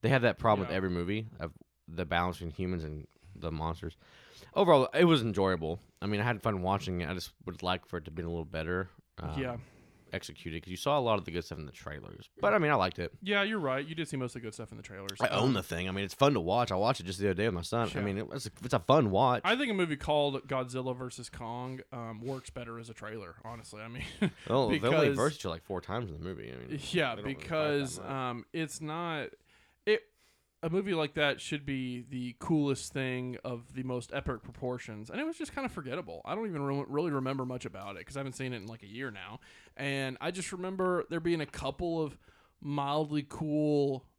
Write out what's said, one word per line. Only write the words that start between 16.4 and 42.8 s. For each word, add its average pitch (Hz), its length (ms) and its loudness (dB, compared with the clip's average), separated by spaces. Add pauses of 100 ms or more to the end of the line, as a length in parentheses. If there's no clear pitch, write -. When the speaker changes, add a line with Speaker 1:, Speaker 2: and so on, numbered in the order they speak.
Speaker 1:
watch. 104 300 4
I 95 60 2
watched 113 240 2
it 87 40 -10
just 90 140 -4
the 101 80 2
other 95 80 4
day 101 120 2
with 107 80 2
my 87 80 -2
son. 117 260 0
I - 100 -4
Speaker 2:
Yeah. 98 60 0
Speaker 1:
mean, 98 140 0
it 110 100 -4
was - 180 -8
a, - 40 -8 (140)
it's 123 100 0
a 123 60 4
fun 131 300 6
watch. 120 340 4
Speaker 2:
I 220 120 4
think 262 140 0
a 214 40 0
movie 170 220 2
called 143 520 0
Godzilla 127 480 -2
versus 123 320 -10
Kong, 123 520 -8 (120)
um, 113 280 -8
works 131 300 -8
better 117 280 -10
as 117 120 -12
a - 40 -12
trailer, 104 500 -10
honestly. 110 380 -12
I 113 60 -10
mean, 123 160 -8 (160)
<laughs> 196 120 4 (160)
Speaker 1:
Well, 123 200 6
they 151 100 4
only - 0 -
Speaker 2:
because 143 380 6
Speaker 1:
verse 143 180 4
each - 120 -12
other, 85 80 -2
like, 85 100 -10
four 92 160 -2
times 104 300 -4
in 73 80 -8
the 85 60 -8
movie. 64 280 -8
I 64 40 -12
mean, 127 240 -8 (100)
Speaker 2:
Yeah, 143 240 2
Speaker 1:
they 104 80 -10
don't - 20 -10
really 135 100 -4
fight - 0 -
that 131 80 -12
Speaker 2:
because, 147 580 0
Speaker 1:
much. 95 100 -10
Speaker 2:
um, 127 420 -4
it's 160 280 -4
not 160 480 -4 (580)
it. 214 160 4 (600)
A 165 80 -2
movie 190 240 0
like 151 200 2
that 147 260 4
should 147 260 -4
be 127 420 -4
the 123 320 -6
coolest 147 520 2
thing 127 520 -2
of 120 300 -6
the 131 100 -6
most 127 280 -4
epic 131 300 -2
proportions, 120 680 -8
and 226 100 -4
it 294 40 -2
was 320 120 -4
just - 180 -8
kinda 269 140 -2
forgettable. 131 560 -6
I 147 100 -4
don't 220 140 -4
even 151 140 -2
re-, 139 260 0
really 156 240 2
remember 135 320 0
much 127 220 -6
about 101 300 -8
it 85 80 -12
'cause 139 120 -10
I 139 40 -4
haven't 135 120 -6
seen 131 200 -6
it 123 40 -6
in, 98 100 -10
like, 113 160 -14
a 101 60 -18
year 120 240 -6
now, 101 260 -12 (380)
and 135 440 -2
I 160 120 -2
just 180 200 -6
remember 185 560 2
there 165 120 -2
being 170 220 2
a 139 40 -2
couple 160 560 -2
of 143 160 -4 (420)
mildly 147 680 0